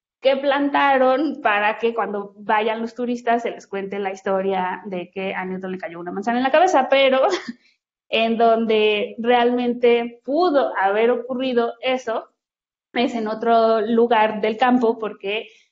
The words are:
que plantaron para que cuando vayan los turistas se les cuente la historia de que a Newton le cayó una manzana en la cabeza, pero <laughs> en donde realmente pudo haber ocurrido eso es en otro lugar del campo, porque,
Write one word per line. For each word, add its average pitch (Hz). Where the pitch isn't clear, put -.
que 269
plantaron 277
para 208
que 233
cuando 202
vayan 220
los 233
turistas 240
se 233
les -
cuente 196
la 196
historia 190
de 180
que 190
a 185
Newton 185
le 185
cayó 170
una 175
manzana 208
en 254
la 269
cabeza, 311
pero 269
<laughs> -
en 226
donde 214
realmente 240
pudo 285
haber 202
ocurrido 247
eso 254
es 240
en 226
otro 226
lugar 220
del 220
campo, 247
porque, 208